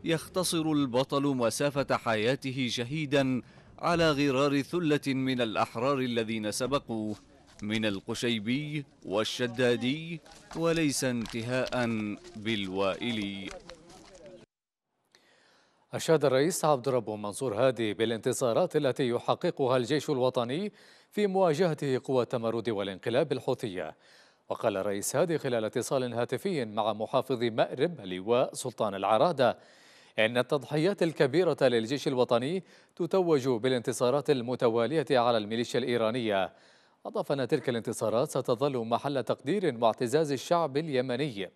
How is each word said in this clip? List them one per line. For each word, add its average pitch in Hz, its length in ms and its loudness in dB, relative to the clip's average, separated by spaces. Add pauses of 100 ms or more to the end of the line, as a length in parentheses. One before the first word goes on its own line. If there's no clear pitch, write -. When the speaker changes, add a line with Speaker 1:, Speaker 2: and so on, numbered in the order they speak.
Speaker 1:
يختصر 165 680 -2
البطل 139 520 2
مسافة 135 720 0
حياته 123 720 0
شهيدا 131 720 0 (380)
على 165 320 4
غرار 139 500 2
ثلة 147 520 0
من 131 280 0
الأحرار 117 580 0
الذين 113 520 -2
سبقوه 117 640 -4 (460)
من 110 240 0
القشيبي 120 1000 -2 (200)
والشدادي 123 1160 0 (340)
وليس 165 480 2
انتهاء 120 840 -2 (480)
بالوائلي. 98 1120 -2 (2500)
Speaker 2:
أشاد 147 320 2
الرئيس 143 400 2
عبد 139 220 2
الرب 123 220 0
منصور 104 460 -4
هادي 113 380 2
بالانتصارات 117 840 0
التي 135 340 0
يحققها 127 680 0
الجيش 127 320 0
الوطني 127 600 0 (400)
في 208 160 0
مواجهة 160 760 2
قوى 127 200 2
التمرد 113 460 -2
والانقلاب 113 640 -2
الحوثية. 101 640 -4 (540)
وقال 104 280 0
الرئيس 98 380 -4
هادي 165 220 0
خلال 120 280 -2
اتصال 123 480 -2
هاتفي 120 520 -4
مع 107 280 -2
محافظ 117 500 -2
مأرب 135 560 0
اللواء 101 540 0
سلطان 110 420 -4
العرادة 113 640 2 (600)
إن 113 180 2
التضحيات 151 680 0
الكبيرة 156 580 2
للجيش 123 460 2
الوطني 127 560 2 (320)
تتوج 165 540 2
بالانتصارات 127 800 0
المتوالية 123 840 2
على 120 260 4
الميليشيا 113 420 -2
الإيرانية. 113 760 0 (520)
أضاف 202 260 -4
أن 135 160 0
تلك 139 220 0
الانتصارات 117 600 0
ستظل 131 480 0
محل 120 460 -2
تقدير 147 580 -2
واعتزاز 127 500 2
الشعب 143 460 0
اليمني 131 800 -2